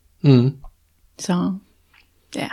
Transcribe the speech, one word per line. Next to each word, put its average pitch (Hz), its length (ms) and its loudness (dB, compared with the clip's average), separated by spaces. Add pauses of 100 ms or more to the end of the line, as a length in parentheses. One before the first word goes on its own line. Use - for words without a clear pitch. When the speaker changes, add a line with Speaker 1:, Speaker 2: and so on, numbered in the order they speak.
(220)
Speaker 1:
Mm. 131 320 4 (640)
Speaker 2:
Så, 180 340 -4 (840)
ja. - 180 -10